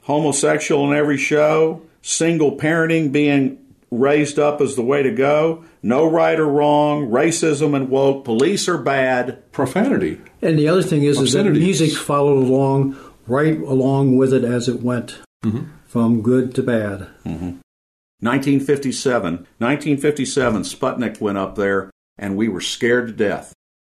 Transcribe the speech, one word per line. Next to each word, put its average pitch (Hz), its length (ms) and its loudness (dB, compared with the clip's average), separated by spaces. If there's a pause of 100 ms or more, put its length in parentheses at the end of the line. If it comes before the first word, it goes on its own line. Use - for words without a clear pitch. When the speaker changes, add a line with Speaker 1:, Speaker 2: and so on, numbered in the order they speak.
Speaker 1:
homosexual 151 840 0
in 143 60 2
every 147 220 0
show, 156 640 2 (200)
single 156 540 0
parenting 160 560 0
being 143 460 2 (340)
raised 143 480 2
up 147 200 0
as 120 140 0
the 120 80 -4
way 139 220 0
to 127 60 2
go, 151 520 0 (220)
no 127 200 2
right 160 360 2
or 156 80 2
wrong, 147 600 2
racism 147 680 0
and 131 140 -2
woke, 139 340 2
police 143 420 0
are 175 120 -2
bad. 131 600 -2 (140)
Speaker 2:
Profanity. 156 680 -2 (240)
Speaker 3:
And 165 160 2
the 147 80 2
other 175 160 2
thing 147 220 0
is, 147 160 2
is 131 140 2
that 202 60 2
Speaker 2:
Obscenities. 160 220 2
Speaker 3:
music 160 340 2
followed 143 460 2
along, 135 540 2 (320)
right 156 320 0
along 135 560 2
with 131 160 4
it 123 100 2
as 120 260 -2
it 113 140 -4
went, 120 360 -4 (260)
Speaker 2:
Mm-hmm. 113 200 -4 (220)
Speaker 3:
from 117 360 0
good 127 340 0
to 131 60 -2
bad. 104 440 -4 (180)
Speaker 1:
Mm-hmm. 85 260 -8 (720)
Nineteen 139 380 0
fifty-seven. 120 840 -2 (120)
Nineteen 147 380 -2
fifty-seven, 131 680 -2
Sputnik 120 580 -6
went 101 180 -2
up 95 160 -6
there, 98 360 -2 (280)
and 98 180 -6
we 113 120 0
were 90 120 -6
scared 120 460 -2
to 113 80 -12
death. 98 400 -4 (440)